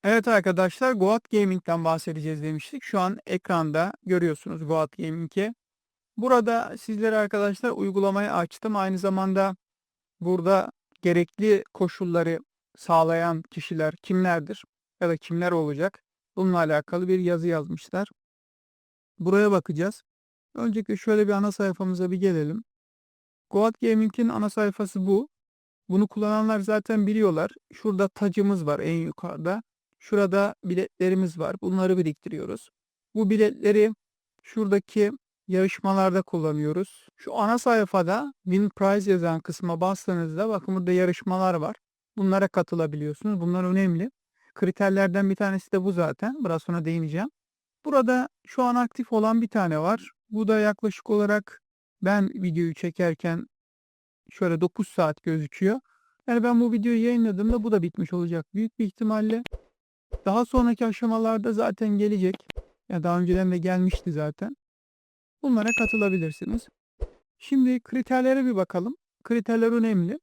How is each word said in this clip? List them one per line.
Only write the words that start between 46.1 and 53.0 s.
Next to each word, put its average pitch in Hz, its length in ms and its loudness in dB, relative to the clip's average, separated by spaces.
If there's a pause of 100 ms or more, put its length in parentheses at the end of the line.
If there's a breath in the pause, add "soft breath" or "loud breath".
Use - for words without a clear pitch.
Biraz 165 180 -2
sonra 170 220 -2
değineceğim. 165 460 -2 (540)
Burada 254 440 2 (180)
şu - 160 -4
an 240 120 2
aktif 240 380 -2
olan 226 300 2
bir 226 60 -4
tane 175 300 0
var. 180 320 -2 (200)
Bu 214 180 -2
da 220 100 4
yaklaşık 208 520 -2
olarak 208 520 0 (400)
ben 196 260 2
videoyu 170 460 -4
çekerken 170 720 -4 (840)